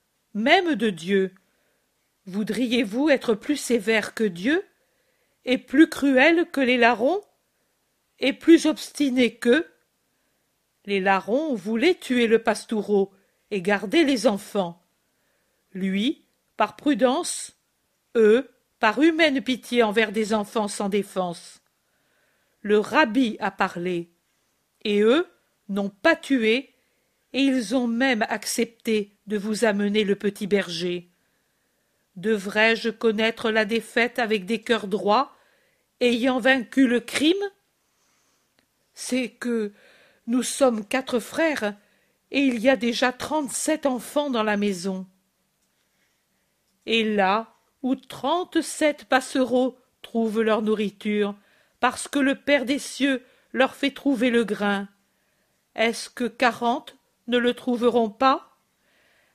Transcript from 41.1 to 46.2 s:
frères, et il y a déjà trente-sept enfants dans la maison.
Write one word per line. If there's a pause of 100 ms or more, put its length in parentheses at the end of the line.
frères, (560)
et
il
y
a
déjà
trente-sept
enfants
dans
la
maison. (1800)